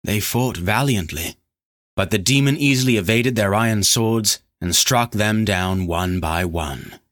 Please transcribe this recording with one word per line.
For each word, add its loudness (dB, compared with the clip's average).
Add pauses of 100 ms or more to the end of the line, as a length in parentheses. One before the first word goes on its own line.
They -2
fought -2
valiantly, -2 (580)
but -2
the 2
demon 2
easily 2
evaded 0
their 2
iron 2
swords 0 (200)
and -2
struck 2
them 2
down 0
one -2
by -2
one. -6 (140)